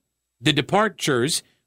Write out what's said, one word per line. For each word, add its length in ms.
The 140
departures 880